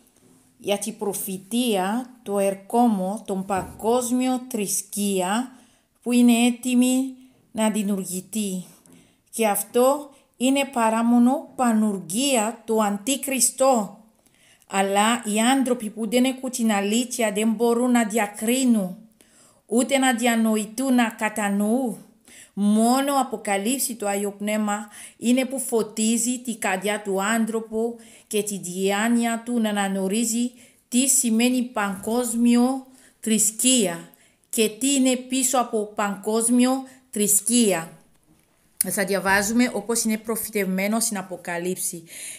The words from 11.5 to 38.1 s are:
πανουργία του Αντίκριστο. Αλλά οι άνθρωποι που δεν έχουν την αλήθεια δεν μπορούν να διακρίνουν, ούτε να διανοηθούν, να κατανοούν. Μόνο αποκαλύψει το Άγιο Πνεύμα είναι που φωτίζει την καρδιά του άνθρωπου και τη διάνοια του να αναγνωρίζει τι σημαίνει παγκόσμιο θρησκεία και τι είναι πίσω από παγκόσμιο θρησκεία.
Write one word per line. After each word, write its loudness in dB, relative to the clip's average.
πανουργία 0
του 0
Αντίκριστο. 0
Αλλά 2
οι -2
άνθρωποι 2
που -6
δεν 4
έχουν -4
την 0
αλήθεια 0
δεν 0
μπορούν 2
να 4
διακρίνουν, 0
ούτε 0
να 2
διανοηθούν, 0
να 4
κατανοούν. -2
Μόνο 4
αποκαλύψει -2
το -8
Άγιο -2
Πνεύμα -4
είναι 2
που -8
φωτίζει -2
την -10
καρδιά -4
του -2
άνθρωπου -2
και -2
τη -6
διάνοια 0
του -2
να 0
αναγνωρίζει -2
τι 0
σημαίνει 2
παγκόσμιο 0
θρησκεία 0
και 0
τι -2
είναι 2
πίσω -2
από -2
παγκόσμιο 0
θρησκεία. 0